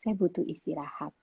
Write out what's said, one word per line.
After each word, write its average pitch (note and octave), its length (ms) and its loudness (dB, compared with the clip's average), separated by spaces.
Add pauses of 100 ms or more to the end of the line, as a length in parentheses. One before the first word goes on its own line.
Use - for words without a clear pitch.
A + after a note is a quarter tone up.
Saya A3 160 0
butuh F3+ 320 4
istirahat. D3+ 640 -6 (100)